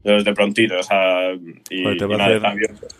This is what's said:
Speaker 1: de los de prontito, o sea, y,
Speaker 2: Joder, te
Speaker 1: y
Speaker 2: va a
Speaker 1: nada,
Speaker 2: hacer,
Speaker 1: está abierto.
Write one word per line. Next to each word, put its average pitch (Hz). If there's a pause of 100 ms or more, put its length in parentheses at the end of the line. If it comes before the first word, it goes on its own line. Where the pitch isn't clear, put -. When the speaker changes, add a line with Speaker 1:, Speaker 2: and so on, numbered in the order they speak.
Speaker 1:
de 104
los 104
de 101
prontito, 101
o 92
sea, 92 (380)
y, 92
Speaker 2:
Joder, 98
te 98
Speaker 1:
y 98
Speaker 2:
va 104
a 107
Speaker 1:
nada, 101
Speaker 2:
hacer, 110
Speaker 1:
está 107
abierto. 104 (140)